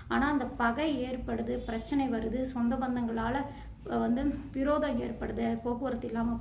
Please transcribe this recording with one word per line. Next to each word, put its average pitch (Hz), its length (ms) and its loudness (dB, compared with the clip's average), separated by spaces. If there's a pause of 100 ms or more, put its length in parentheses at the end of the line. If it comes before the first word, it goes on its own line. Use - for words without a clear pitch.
ஆனா 240 200 4
அந்த 285 160 2
பகை 247 440 2 (160)
ஏற்படுது, 240 600 -2
பிரச்சனை 262 440 0
வருது, 226 340 0
சொந்த 247 340 2
பந்தங்களால, 233 600 0 (540)
அ, 233 80 2
வந்து 226 260 2 (280)
விரோதம் 277 480 2
ஏற்படுது, 226 600 -2
போக்குவரத்து 240 440 -2
இல்லாம 226 340 0